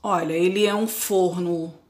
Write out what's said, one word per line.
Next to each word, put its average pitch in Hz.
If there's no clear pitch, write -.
Olha, 170
ele 185
é 202
um 214
forno 175